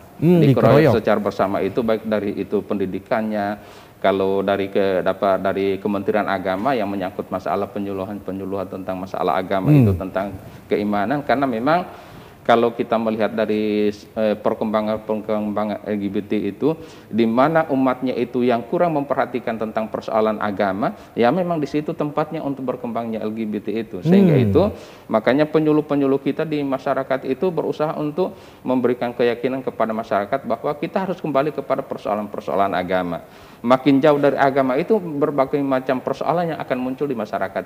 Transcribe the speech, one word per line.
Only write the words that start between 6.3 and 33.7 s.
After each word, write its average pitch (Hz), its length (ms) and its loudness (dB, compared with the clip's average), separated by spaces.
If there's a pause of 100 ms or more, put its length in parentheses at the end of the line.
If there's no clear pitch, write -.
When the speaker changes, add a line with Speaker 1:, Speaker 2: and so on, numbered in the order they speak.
Speaker 2:
yang 101 140 -2
menyangkut 95 400 -6
masalah 95 400 -2
penyuluhan-penyuluhan 98 1000 -6
tentang 92 320 -8
masalah 92 380 -2
agama 95 340 2
Speaker 1:
Hmm. 143 80 8
Speaker 2:
itu, 104 160 6
tentang 95 380 -4 (340)
keimanan, 104 560 0
karena 135 240 2
memang 135 320 2 (580)
kalau 117 340 4
kita 117 240 -2
melihat 110 320 0
dari, 107 640 0
eh, 107 400 -2
perkembangan-perkembangan 107 1500 -2
L 104 160 -2
G 101 80 -2
B 98 160 -4
T 107 80 -4 (160)
itu, 131 240 0 (320)
di 110 240 0
mana 151 400 2
umatnya 131 480 0
itu 123 240 -2
yang 120 240 0
kurang 175 320 0
memperhatikan 123 640 -2
tentang 110 240 -4
persoalan 107 560 -2
agama, 104 560 -2 (160)
ya 113 160 4
memang 175 320 0
di 139 80 -4
situ 151 240 -4
tempatnya 151 480 -4
untuk 135 240 -6
berkembangnya 117 560 -4
L 110 160 -6
G 113 80 -4
B 107 160 -4
T - 80 -8
itu. 107 320 -6
Sehingga 180 320 6
Speaker 1:
Hmm. 120 160 6
Speaker 2:
itu, 139 120 6 (520)
makanya 123 320 4
penyuluh-penyuluh 151 800 2
kita 139 160 -2
di 151 240 -2
masyarakat 131 640 -2
itu 180 240 -2
berusaha 151 480 -2
untuk 151 320 -2 (320)
memberikan 123 480 0
keyakinan 127 480 0
kepada 113 320 -2
masyarakat 110 560 -2
bahwa 143 240 -2
kita 180 320 -4
harus 180 160 -6
kembali 147 320 0
kepada 139 320 -4
persoalan-persoalan 98 880 -2
agama. 87 480 -2 (380)
Makin 131 400 4